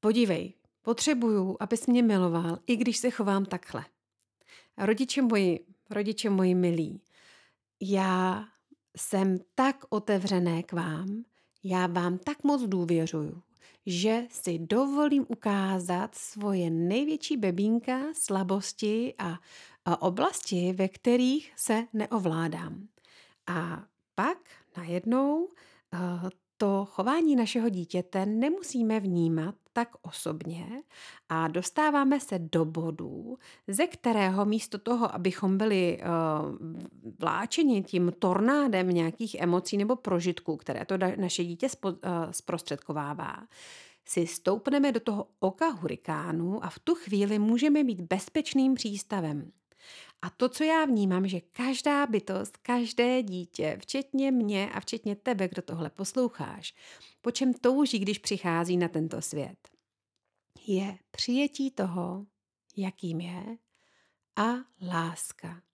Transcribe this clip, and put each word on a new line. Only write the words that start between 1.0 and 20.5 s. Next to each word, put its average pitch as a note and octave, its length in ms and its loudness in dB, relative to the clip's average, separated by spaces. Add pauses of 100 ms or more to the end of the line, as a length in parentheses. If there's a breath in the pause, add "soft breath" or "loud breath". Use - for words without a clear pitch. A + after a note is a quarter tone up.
abys - 260 -2
mě B3 160 6
miloval, F3 640 4
i A#3+ 100 4
když A#3 200 0
se B3 140 0
chovám G3 340 2
takhle.“ F3+ 400 -8 (920 loud breath)
Rodiče A3+ 440 2
moji, G3+ 440 4 (240)
rodiče G#3 400 -2
moji F#3 240 4
milí, E3+ 480 0 (760 soft breath)
já F#3+ 640 0 (520)
jsem F#3+ 420 2 (160)
tak C4+ 340 2
otevřené F#3 760 2
k - 100 -10
vám, F3 520 -4 (400)
já F#3 220 0
vám F3 320 0
tak - 260 -6
moc C#4+ 180 4
důvěřuju, E3+ 800 0 (440 soft breath)
že G#3 440 0
si E3+ 280 -4
dovolím C#4 680 2
ukázat F#3+ 840 -2
svoje G3 560 -2
největší B3+ 680 0
bebínka, A3 640 0 (120)
slabosti G3+ 1040 -2
a, E3+ 200 -6 (460 loud breath)
a - 180 2
oblasti, F#3 720 0